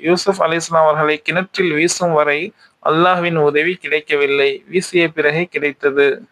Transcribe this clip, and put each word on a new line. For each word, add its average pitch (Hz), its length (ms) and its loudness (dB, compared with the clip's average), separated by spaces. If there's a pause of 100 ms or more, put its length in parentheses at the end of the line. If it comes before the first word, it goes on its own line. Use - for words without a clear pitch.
யூசுப் 180 420 0
அலைஹிஸ்ஸலாம் 165 420 0
அவர்களை 151 320 2
கிணற்றில் 180 560 -4
வீசும் 175 380 -2
வரை 151 420 0 (300)
அல்லாஹ்வின் 170 520 2
உதவி 151 400 0
கிடைக்கவில்லை. 143 920 -2
வீசிய 175 400 0
பிறகே 160 380 -2
கிடைத்தது. 143 760 -2 (100)